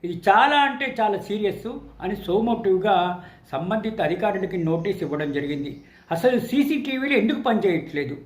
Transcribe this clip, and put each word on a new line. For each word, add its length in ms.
ఇది 260
చాలా 280
అంటే 440
చాలా 160
సీరియస్ 500
అని 140
సోమోటివ్గా 1080
సంబంధిత 500
అధికారులకి 560
నోటీస్ 460
ఇవ్వడం 280
జరిగింది. 520
అసలు 280
సీసీటీవీలు 760
ఎందుకు 280
పనిచేయట్లేదు? 840